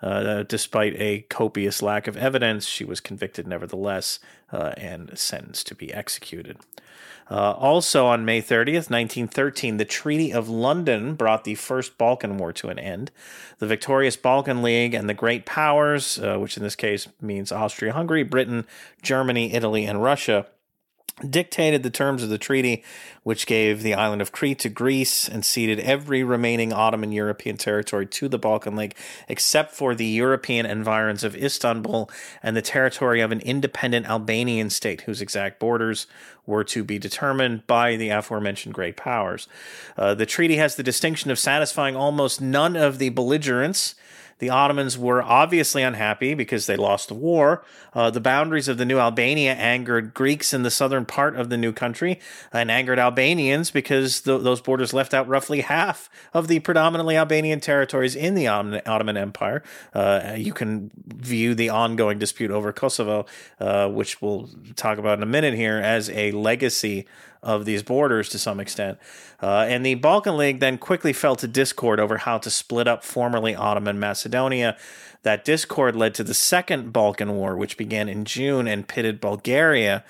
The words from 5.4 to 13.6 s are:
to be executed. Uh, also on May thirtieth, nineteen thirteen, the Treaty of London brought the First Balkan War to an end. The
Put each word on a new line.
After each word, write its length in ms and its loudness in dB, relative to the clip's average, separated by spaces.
to 80 -14
be 180 -14
executed. 640 -10
Uh, 200 2
also 540 4
on 200 4
May 160 2
thirtieth, 480 0
nineteen 400 -2
thirteen, 480 -2
the 80 0
Treaty 480 -2
of 160 -2
London 640 0
brought 300 2
the 100 -4
First 420 -6
Balkan 400 0
War 140 -4
to 160 -10
an 100 -8
end. 340 -10
The 60 -2